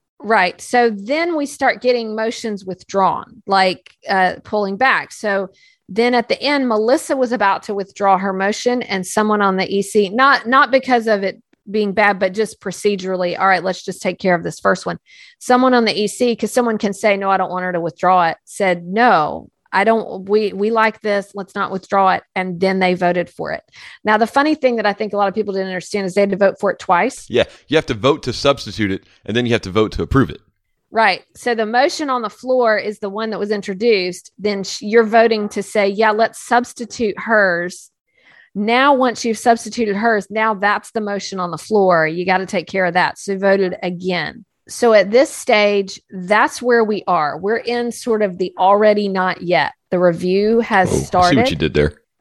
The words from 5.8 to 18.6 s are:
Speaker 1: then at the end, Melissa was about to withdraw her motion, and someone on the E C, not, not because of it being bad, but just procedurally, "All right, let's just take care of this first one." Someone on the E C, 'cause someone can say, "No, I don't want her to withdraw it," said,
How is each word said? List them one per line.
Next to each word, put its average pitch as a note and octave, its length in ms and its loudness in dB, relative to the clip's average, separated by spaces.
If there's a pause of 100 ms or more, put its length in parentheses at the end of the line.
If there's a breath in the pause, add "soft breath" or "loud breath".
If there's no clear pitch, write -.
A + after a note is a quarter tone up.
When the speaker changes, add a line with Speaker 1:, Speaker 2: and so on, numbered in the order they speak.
Speaker 1:
then A#3+ 260 0
at A#3+ 140 0
the - 120 -2
end, C4+ 280 0
Melissa A#3+ 480 0
was A#3+ 160 -2
about G3+ 300 0
to G#3+ 100 -8
withdraw G3 440 0
her F#3+ 140 -2
motion, G#3+ 520 -2
and F#3+ 220 -4
someone G#3+ 360 0
on F#3+ 160 2
the F#3+ 120 -2
E G3 120 0
C, G3+ 260 0
not, B3+ 400 2
not C4 240 4
because B3+ 360 2
of G3+ 160 2
it - 180 -6 (300)
being G#3 220 0
bad, G3+ 260 4
but F#3+ 140 0
just G#3+ 260 -4
procedurally, F#3 800 -4
"All F#3+ 80 2
right, F3+ 160 2
let's F#3 200 -4
just - 180 -10
take F#3 180 -4
care F3+ 160 2
of E3+ 80 -2
this E3 160 -8
first G3 260 0
one." E3+ 140 -6 (400 loud breath)
Someone B3+ 340 4
on A#3 120 4
the F3 120 0
E G#3 100 0
C, A#3+ 280 0
'cause - 160 -4
someone A#3 260 0
can G3+ 140 -2
say, G3+ 240 0
"No, G3 140 -2
I F#3+ 80 4
don't F#3 140 -2
want F3+ 120 -4
her F3+ 80 -4
to F3 80 -2
withdraw F3 480 2
it," D#3+ 160 -4
said, F3+ 420 -2